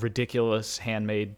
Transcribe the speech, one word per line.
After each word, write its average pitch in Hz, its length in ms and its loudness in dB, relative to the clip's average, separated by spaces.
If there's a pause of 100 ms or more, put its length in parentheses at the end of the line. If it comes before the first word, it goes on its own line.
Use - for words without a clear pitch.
ridiculous 113 800 0
handmade 107 600 -2